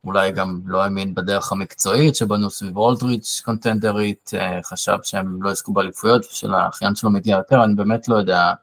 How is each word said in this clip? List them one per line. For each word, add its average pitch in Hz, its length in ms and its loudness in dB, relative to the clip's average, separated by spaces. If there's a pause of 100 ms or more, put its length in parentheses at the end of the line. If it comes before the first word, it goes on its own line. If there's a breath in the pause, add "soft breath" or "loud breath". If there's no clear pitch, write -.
אולי 95 280 0
גם 92 320 -4
לא 95 180 0
האמין 98 320 -2
בדרך 95 380 -2
המקצועית 104 640 2
שבנו 104 340 0
סביב 95 260 -10
אולדריץ' 120 680 0
קונטנדרית, 104 880 -2
אה, 92 300 -4
חשב - 380 -2
שהם 95 400 -6
לא 101 80 -2
יזכו 98 220 -6
באליפויות 101 580 2
ושל 104 240 -4
האחיין 92 400 0
שלו 107 160 0
מגיע 101 260 2
יותר, 117 280 4
אני 107 100 4
באמת 107 340 0
לא 117 80 4
יודע 90 360 2 (100)